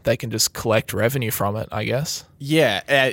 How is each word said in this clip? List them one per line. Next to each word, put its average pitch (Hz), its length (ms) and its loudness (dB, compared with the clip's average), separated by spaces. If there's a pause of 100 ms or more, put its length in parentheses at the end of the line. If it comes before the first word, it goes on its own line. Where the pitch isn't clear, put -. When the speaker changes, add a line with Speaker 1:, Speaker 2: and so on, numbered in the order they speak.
Speaker 1:
they 117 140 2
can 113 140 -8
just - 220 -2
collect 110 380 0
revenue 117 400 0
from 101 240 -2
it, - 160 -8
I 107 140 -4
guess. 123 400 -4 (140)
Speaker 2:
Yeah, 139 500 2
uh, 135 240 4